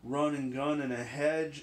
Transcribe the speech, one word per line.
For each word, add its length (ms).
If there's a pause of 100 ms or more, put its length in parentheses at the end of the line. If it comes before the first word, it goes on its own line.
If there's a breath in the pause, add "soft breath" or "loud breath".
Run 320
and 180
gun 280
in 100
a 140
hedge 580